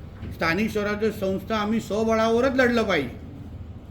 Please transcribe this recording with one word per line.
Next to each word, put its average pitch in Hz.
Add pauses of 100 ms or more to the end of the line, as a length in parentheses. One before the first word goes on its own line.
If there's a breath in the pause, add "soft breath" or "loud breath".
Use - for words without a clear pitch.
(320)
स्थानिक 175
स्वराज्य 208
संस्था 196
आम्ही 214
स्वबळावरच 226
लढलं 247
पाहिजे, 165 (800)